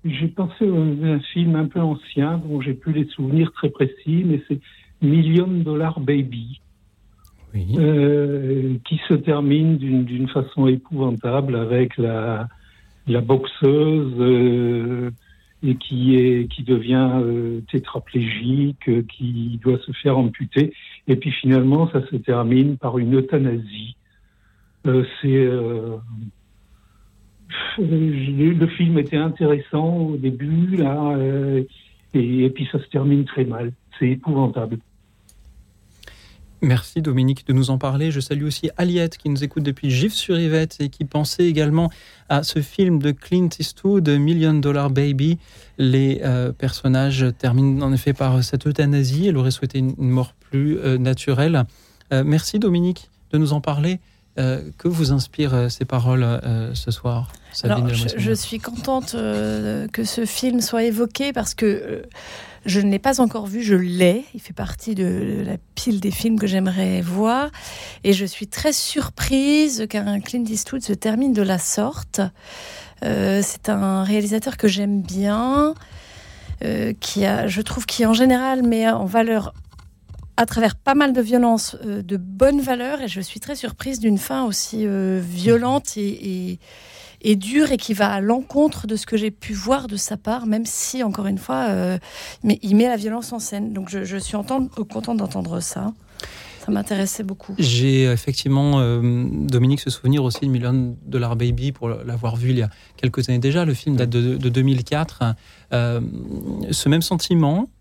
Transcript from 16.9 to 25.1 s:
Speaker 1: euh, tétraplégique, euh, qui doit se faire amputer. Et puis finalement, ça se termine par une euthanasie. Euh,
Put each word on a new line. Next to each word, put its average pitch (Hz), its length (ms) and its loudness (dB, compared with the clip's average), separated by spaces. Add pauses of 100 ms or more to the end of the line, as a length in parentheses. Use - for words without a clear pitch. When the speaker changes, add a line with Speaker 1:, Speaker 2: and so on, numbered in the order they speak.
Speaker 1:
euh, 117 380 -2 (100)
tétraplégique, 123 1160 -2
euh, 117 140 2
qui 117 580 -6
doit 127 240 2
se - 60 -10
faire 131 260 0
amputer. 135 560 0 (340)
Et 127 80 4
puis 135 160 -4
finalement, 131 600 4
ça 139 80 0 (100)
se - 60 -6
termine 127 640 2
par 123 200 -4
une 123 180 2
euthanasie. 117 800 -2 (920)
Euh, 127 180 2 (160)